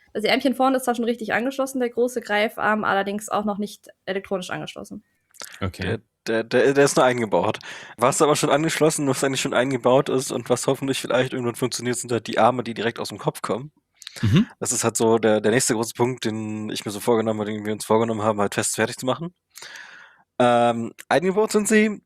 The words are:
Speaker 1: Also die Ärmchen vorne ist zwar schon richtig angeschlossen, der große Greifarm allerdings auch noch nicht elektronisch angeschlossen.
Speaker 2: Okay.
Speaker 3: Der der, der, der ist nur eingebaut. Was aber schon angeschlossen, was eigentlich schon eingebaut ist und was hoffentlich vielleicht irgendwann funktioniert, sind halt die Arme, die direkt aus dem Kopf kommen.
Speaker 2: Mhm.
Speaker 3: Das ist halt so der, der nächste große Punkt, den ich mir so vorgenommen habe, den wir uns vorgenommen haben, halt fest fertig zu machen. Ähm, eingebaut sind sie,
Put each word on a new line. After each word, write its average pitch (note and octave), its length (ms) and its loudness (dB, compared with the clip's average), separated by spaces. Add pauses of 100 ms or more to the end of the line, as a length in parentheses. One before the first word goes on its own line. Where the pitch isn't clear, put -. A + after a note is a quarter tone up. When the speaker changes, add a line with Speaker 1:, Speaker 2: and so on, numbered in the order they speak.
(140)
Speaker 1:
Also G#3+ 120 -4
die F#3+ 60 4
Ärmchen B3+ 240 2
vorne C4 220 2
ist C4 80 -4
zwar B3 100 0
schon A#3 80 -4
richtig A3+ 300 -4
angeschlossen, C4+ 480 -2
der A#3+ 80 0
große A#3+ 320 -2
Greifarm G#3+ 640 0
allerdings G3 420 -2
auch G#3 160 -2
noch G3+ 140 -4
nicht - 320 -10 (160)
elektronisch F#3+ 460 -6
angeschlossen. G3 520 -12 (560)
Speaker 2:
Okay. F#2 240 -6
Speaker 3:
Der A2 160 -4 (280)
der, A2+ 160 0
der, B2 300 4
der C#3 120 8
ist C#3 120 2
nur C#3+ 80 6
eingebaut. G#2+ 540 0 (380)
Was C3+ 240 2
aber D3 140 6
schon C#3+ 140 0
angeschlossen, D3+ 580 2
was B2+ 160 0
eigentlich C3+ 180 0
schon C#3 120 -4
eingebaut B2+ 560 2
ist B2+ 220 -2
und A#2 180 -6
was - 180 0
hoffentlich C3+ 320 -2
vielleicht B2+ 340 0
irgendwann A#2+ 220 -4
funktioniert, A#2+ 420 -4
sind A#2+ 140 -6
halt A2+ 160 -2
die - 120 -4
Arme, A#2+ 240 4
die A2+ 100 -8
direkt A2+ 260 -4
aus - 100 -8
dem G#2 80 -12
Kopf - 240 -6
kommen. B2 300 -6 (500)
Speaker 2:
Mhm. C3 260 4 (120)
Speaker 3:
Das - 120 -4
ist A#2 120 -2
halt A2+ 140 0
so A2+ 200 4
der, G#2+ 240 2
der G#2+ 100 2
nächste B2+ 220 2
große A2+ 200 -4
Punkt, B2 320 -2
den G#2+ 440 -6
ich F#2+ 160 -8
mir A2+ 60 -6
so G2+ 80 -8
vorgenommen A2 420 0
habe, G#2 100 -4
den G#2 140 -8
wir G#2+ 80 -4
uns G#2 120 -10
vorgenommen A2+ 380 2
haben, G#2+ 160 0
halt G2+ 160 0
fest - 200 -2
fertig A2 220 -2
zu - 80 -8
machen. D#3+ 280 -4 (1080)
Ähm, A#2+ 540 2 (140)
eingebaut F#3 440 2
sind G#3 160 2
sie, G#3+ 380 2